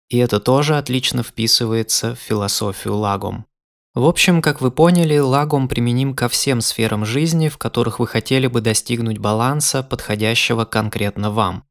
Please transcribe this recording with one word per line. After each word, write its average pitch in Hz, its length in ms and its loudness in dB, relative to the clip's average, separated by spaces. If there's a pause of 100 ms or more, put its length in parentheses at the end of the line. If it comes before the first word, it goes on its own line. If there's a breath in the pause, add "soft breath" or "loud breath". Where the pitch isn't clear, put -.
И 120 80 0
это 120 220 2
тоже 147 400 2
отлично 131 420 -2
вписывается 113 920 -2
в - 40 -14
философию 104 760 -2
лагом. 98 500 -2 (480)
В 123 120 2
общем, 170 360 4
как 147 200 0
вы 127 100 2
поняли, 165 460 4
лагом 143 500 2
применим 123 480 0
ко 123 140 -2
всем 123 320 -2
сферам 107 440 -2
жизни, 156 440 0
в - 80 -10
которых - 420 -2
вы 120 80 0
хотели 131 400 0
бы 120 140 0
достигнуть 113 560 -2
баланса, 123 680 0
подходящего 113 800 0
конкретно 104 640 -2
вам. 101 420 -2